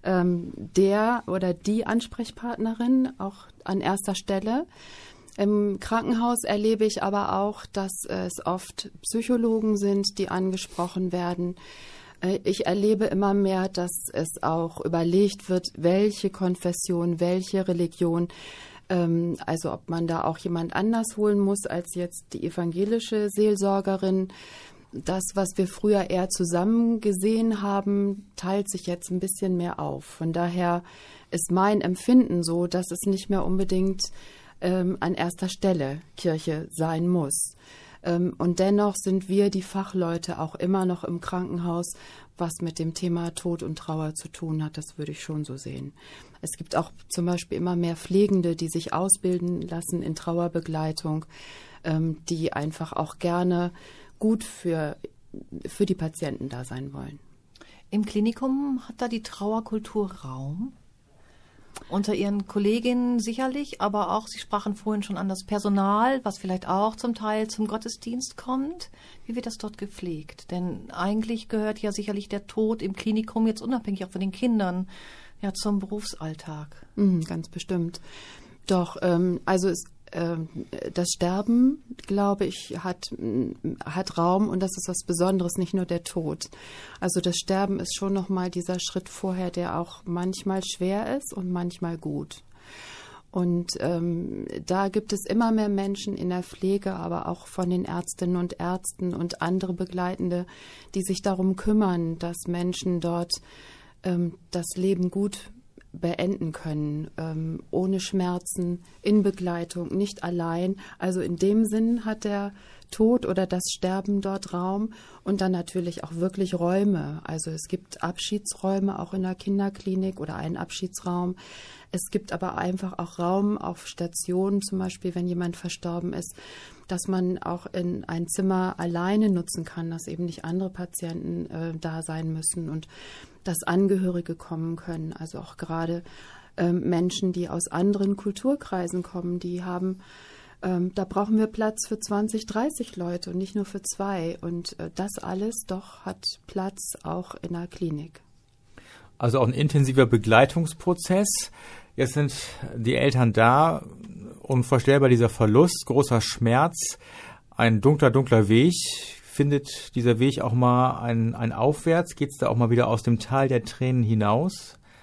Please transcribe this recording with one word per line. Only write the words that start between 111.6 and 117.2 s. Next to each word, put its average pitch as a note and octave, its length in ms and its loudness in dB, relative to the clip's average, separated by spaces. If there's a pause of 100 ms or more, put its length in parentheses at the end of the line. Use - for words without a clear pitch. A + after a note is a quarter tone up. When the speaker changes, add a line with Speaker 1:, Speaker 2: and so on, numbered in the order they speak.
Speaker 1:
Sinn A3 400 2
hat G#3+ 200 -4
der G3+ 280 -2 (420)
Tod A#3 320 6
oder F#3 200 2
das F3+ 260 -2
Sterben G3 480 0
dort G3 340 -4
Raum G3 380 -2 (320)
und G3 160 0
dann F#3+ 100 2
natürlich F3 540 -2
auch D#3+ 100 -12
wirklich F#3 400 0
Räume. E3+ 720 2